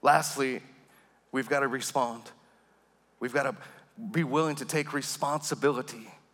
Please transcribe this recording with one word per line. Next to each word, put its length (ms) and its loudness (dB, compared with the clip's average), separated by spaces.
Lastly, 600 4
we've 160 0
gotta 180 2
respond. 560 -2
We've 140 -4
gotta 240 0
be 100 4
willing 320 2
to 80 -6
take 300 -2
responsibility. 1120 -2